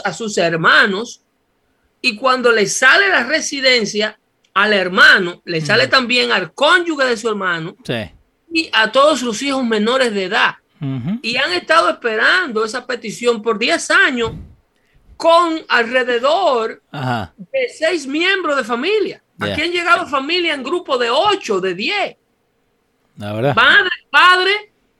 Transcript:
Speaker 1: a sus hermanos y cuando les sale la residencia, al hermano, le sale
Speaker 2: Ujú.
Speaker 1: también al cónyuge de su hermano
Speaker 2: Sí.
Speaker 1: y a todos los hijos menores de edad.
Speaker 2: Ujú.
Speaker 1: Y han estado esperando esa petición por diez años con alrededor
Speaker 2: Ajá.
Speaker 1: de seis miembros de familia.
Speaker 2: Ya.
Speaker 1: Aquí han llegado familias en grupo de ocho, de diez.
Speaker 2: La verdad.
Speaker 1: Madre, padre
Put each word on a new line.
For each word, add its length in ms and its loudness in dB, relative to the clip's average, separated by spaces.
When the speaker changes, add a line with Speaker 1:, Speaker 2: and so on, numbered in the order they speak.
Speaker 1:
a 100 -4
sus 240 -6
hermanos 840 2
y 140 -2
cuando 360 0
les 220 0
sale 360 4
la 140 0
residencia, 960 -2
al 200 2
hermano, 720 2
le 160 -4
sale 220 2
Speaker 2:
Ujú. 80 0
Speaker 1:
también 400 0
al 220 -2
cónyuge 520 2
de 120 0
su 120 -4
hermano 460 -4
Speaker 2:
Sí. 260 -6
Speaker 1:
y 220 -2
a 180 2
todos 300 4
los 220 -6
hijos 200 -2
menores 500 0
de 120 -4
edad. 300 0
Speaker 2:
Ujú. 400 -4
Speaker 1:
Y 160 -4
han 160 -2
estado 360 2
esperando 760 -2
esa 200 -8
petición 560 -4
por 180 -2
diez 320 -2
años 400 2
con 500 2
alrededor 1120 0
Speaker 2:
Ajá. 460 -6
Speaker 1:
de 300 -6
seis 300 -2
miembros 500 -2
de 60 -2
familia. 580 -4
Speaker 2:
Ya. 100 -4
Speaker 1:
Aquí 140 -4
han 100 -4
llegado 360 0
familias 500 -2
en 60 -10
grupo 340 -4
de 120 0
ocho, 500 0
de 140 -4
diez. 420 -6
Speaker 2:
La 160 -8
verdad. 220 0
Speaker 1:
Madre, 340 4
padre 640 2